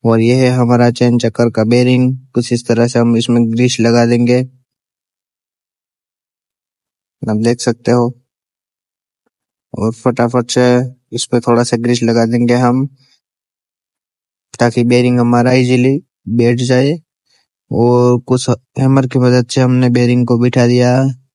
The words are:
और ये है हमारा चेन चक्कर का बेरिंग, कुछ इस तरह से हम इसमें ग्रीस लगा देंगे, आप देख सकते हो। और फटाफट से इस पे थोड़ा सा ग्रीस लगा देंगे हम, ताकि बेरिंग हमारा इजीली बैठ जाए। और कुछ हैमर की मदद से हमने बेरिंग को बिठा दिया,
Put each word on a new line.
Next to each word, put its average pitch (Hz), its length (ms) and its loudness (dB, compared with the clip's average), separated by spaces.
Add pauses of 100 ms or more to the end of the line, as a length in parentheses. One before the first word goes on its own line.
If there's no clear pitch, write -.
और 113 140 2
ये 117 160 2
है 127 160 2
हमारा 120 400 2
चेन 120 280 0
चक्कर 117 300 -2
का 110 140 -2
बेरिंग, 127 540 0 (160)
कुछ 123 200 -4
इस 120 140 -6
तरह 120 200 0
से 120 120 -2
हम 117 180 2
इसमें 117 340 0
ग्रीस 120 280 -2
लगा 117 260 2
देंगे, 120 360 0 (3000)
आप 107 80 -2
देख 117 220 -2
सकते - 320 -4
हो। 120 280 -2 (1500)
और 110 180 -4
फटाफट 120 600 -4
से 123 420 0 (180)
इस 120 140 -8
पे 120 140 -2
थोड़ा 120 240 0
सा 120 140 -2
ग्रीस 120 260 -2
लगा 117 220 0
देंगे 120 300 0
हम, 127 320 0 (1700)
ताकि 120 240 0
बेरिंग 123 360 0
हमारा 120 320 2
इजीली 127 520 0 (260)
बैठ 117 280 0
जाए। 131 440 -2 (720)
और 123 460 2
कुछ 127 300 -4
हैमर 131 580 -2
की 127 120 -2
मदद 123 280 2
से - 140 -2
हमने 127 280 2
बेरिंग 123 380 0
को 120 120 0
बिठा 123 280 2
दिया, 123 360 2 (320)